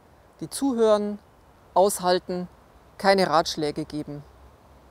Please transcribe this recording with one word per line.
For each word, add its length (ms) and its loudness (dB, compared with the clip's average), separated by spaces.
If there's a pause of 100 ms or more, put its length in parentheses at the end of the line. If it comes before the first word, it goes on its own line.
(400)
die 100 -12
zuhören, 680 0 (540)
aushalten, 760 0 (520)
keine 300 2
Ratschläge 560 0
geben. 380 -10 (680)